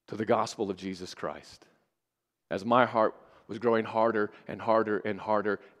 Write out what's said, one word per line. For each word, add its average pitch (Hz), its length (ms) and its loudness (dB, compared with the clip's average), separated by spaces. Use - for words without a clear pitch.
to - 80 -8
the 107 100 -4
gospel 110 440 0
of 92 60 -6
Jesus 92 380 -10
Christ. - 520 -12
As 95 140 -4
my 120 200 6
heart 110 300 2
was 104 140 -10
growing 113 240 2
harder 110 460 0
and 98 120 -10
harder 107 380 2
and 101 220 -6
harder 104 400 0